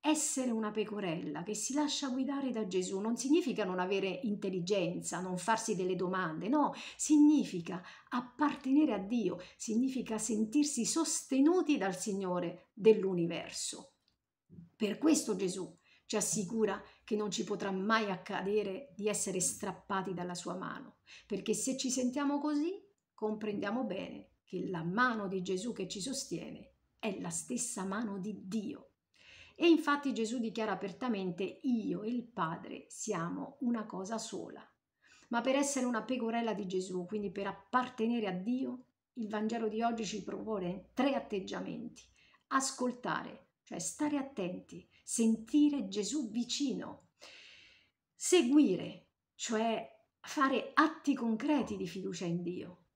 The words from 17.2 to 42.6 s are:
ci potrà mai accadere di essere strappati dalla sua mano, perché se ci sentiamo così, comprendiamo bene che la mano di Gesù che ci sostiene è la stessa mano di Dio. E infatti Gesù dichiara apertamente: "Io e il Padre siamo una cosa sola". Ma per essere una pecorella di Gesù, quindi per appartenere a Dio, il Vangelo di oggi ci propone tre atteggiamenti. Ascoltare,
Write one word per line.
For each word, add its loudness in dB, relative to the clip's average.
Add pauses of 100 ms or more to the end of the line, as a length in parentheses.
ci -2
potrà -2
mai 2
accadere -2
di -2
essere -2
strappati -4
dalla -6
sua -6
mano, -10 (280)
perché -2
se 0
ci -2
sentiamo 0
così, 0 (360)
comprendiamo -2
bene -8 (120)
che -6
la -4
mano 0
di -2
Gesù -2
che -6
ci -8
sostiene -8 (260)
è -4
la -6
stessa -4
mano -4
di -8
Dio. -6 (680)
E 2
infatti 4
Gesù -2
dichiara -2
apertamente: -2
"Io 0
e -4
il -2
Padre -4
siamo -4
una 0
cosa -6
sola". -10 (600)
Ma 2
per 2
essere 2
una 0
pecorella 0
di -4
Gesù, -2
quindi -4
per -4
appartenere 0
a 0
Dio, -4 (280)
il -6
Vangelo 0
di -2
oggi 0
ci -6
propone -4
tre 2
atteggiamenti. -6 (460)
Ascoltare, -4 (120)